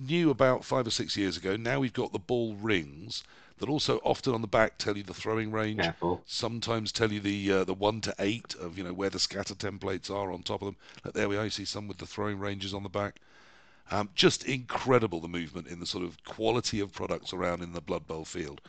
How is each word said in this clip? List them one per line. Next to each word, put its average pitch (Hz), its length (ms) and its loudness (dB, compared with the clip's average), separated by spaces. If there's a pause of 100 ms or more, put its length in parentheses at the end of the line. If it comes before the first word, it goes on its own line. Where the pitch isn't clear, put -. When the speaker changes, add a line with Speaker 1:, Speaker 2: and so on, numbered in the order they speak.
Speaker 1:
new 160 280 6
about 127 340 6
five 131 220 2
or 113 40 -2
six - 260 -2
years 98 200 2
ago. 95 200 0
Now 117 240 0
we've 127 120 0
got 123 200 -2
the 110 60 -2
ball 113 380 0
rings 98 640 0 (360)
that 107 100 -4
also 135 360 2
often 131 300 2
on 113 60 0
the 113 80 -2
back 110 300 4
tell 104 180 0
you 101 80 -6
the 90 100 -10
throwing 110 380 -2
range, 107 300 0
Speaker 2:
Careful. 85 440 0
Speaker 1:
sometimes 113 640 -2
tell 113 220 4
you 104 80 -2
the, 101 320 2
uh, 95 120 6
the 90 100 0
one 104 280 2
to 98 160 -2
eight 107 380 -2
of, 85 200 -8
you 95 80 -6
know, 90 80 -6
where 95 180 0
the 95 100 -4
scatter 98 340 -2
templates 95 560 -4
are 98 220 -2
on 90 100 -6
top 104 200 -4
of 101 40 -4
them. 98 100 -6 (280)
Look, - 100 -8
there 107 140 2
we 101 80 0
are, 107 80 0
you 104 60 -2
see 101 140 -6
some 104 220 -6
with 101 120 -10
the - 80 -10
throwing 104 340 -4
ranges 98 340 -6
on 98 80 -6
the 98 60 -8
back. 101 320 -2 (720)
Um, 101 240 0
just - 300 4
incredible, 120 760 2
the 82 80 -6
movement 85 400 -6
in 85 120 -10
the 87 60 -6
sort 90 180 -2
of 87 200 -8
quality 113 560 0
of 101 120 -4
products 92 400 -6
around 90 300 0
in 85 100 -8
the 85 80 -8
Blood 82 260 -4
Bowl 80 180 -6
field. 76 440 -8